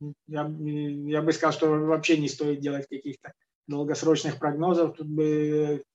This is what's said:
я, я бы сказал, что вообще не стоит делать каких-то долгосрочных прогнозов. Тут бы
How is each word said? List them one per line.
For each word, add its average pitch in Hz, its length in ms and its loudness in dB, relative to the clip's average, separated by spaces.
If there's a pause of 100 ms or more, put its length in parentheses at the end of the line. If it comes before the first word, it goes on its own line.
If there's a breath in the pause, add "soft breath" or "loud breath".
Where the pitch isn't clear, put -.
(280)
я, 151 320 -4
я 147 640 -2
бы 156 100 4
сказал, 156 220 2
что 160 140 2
вообще 156 500 4
не 147 120 0
стоит 147 320 -2
делать 139 260 -4
каких-то - 460 -12 (340)
долгосрочных 147 720 0
прогнозов. 156 600 0
Тут 160 100 -10
бы 151 760 0 (120)